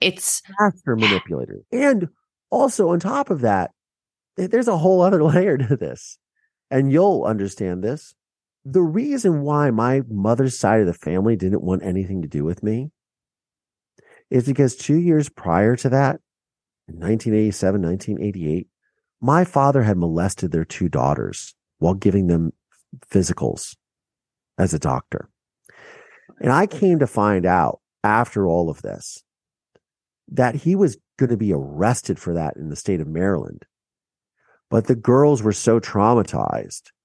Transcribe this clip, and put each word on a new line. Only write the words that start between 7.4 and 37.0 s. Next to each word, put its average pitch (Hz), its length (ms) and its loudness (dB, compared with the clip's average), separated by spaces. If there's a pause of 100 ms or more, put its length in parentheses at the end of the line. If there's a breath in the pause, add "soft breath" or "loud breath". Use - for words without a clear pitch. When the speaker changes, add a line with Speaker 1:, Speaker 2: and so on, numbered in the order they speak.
Speaker 2:
this. 131 280 -8 (520)
The 139 180 0
reason 196 600 0
why 147 280 2
my 123 380 0
mother's 113 500 -2
side 110 220 4
of 101 60 2
the 87 80 -2
family 95 420 -2
didn't 92 260 -2
want 92 220 -2
anything 92 380 -4
to 78 60 -8
do 73 140 -6
with 82 200 -4
me 117 280 -4 (1400 soft breath)
is 127 160 2
because 135 280 2
two - 240 0
years 160 300 2
prior 101 480 2
to 131 140 -2
that, 135 300 2 (680)
in 82 100 -18
nineteen 107 360 -2
eighty-seven, 104 460 0
nineteen 95 400 -4
eighty-eight, 87 460 -4 (540)
my 151 240 4
father 139 400 2
had 107 120 2
molested 85 540 -2
their 80 140 -2
two - 240 -4
daughters 64 640 -4 (240)
while 87 160 2
giving 95 320 0
them 82 260 0 (560)
physicals - 680 -4 (800)
as 92 160 0
a 80 60 -2
doctor. - 500 -6 (1120 loud breath)
And - 120 2
I 180 160 4
came 170 320 2
to 135 80 2
find 101 360 0
out 90 360 2 (240)
after 107 420 0
all 82 240 0
of - 120 -12
this - 420 -14 (1040)
that 127 260 2
he 165 220 0
was 175 200 2 (220)
gonna 120 180 2
be 101 160 0
arrested 78 680 -2
for 87 140 -4
that 80 220 -4
in 78 120 -12
the 73 80 -8
state 92 240 -4
of 73 80 -6
Maryland. 78 560 -4 (1080)
But 113 160 2
the 131 80 4
girls 127 480 4
were 107 100 2
so 113 280 2
traumatized 101 1120 -2 (120)